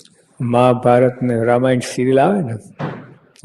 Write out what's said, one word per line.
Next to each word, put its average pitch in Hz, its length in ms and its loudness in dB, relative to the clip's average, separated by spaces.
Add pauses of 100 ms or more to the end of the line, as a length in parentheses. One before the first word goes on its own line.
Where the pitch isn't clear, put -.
(420)
મહાભારત 123 800 2
ને 120 220 -2
રામાયણ 123 360 0
સિરિયલ 131 400 -2
આવે 185 220 2
ને, 120 120 -8 (920)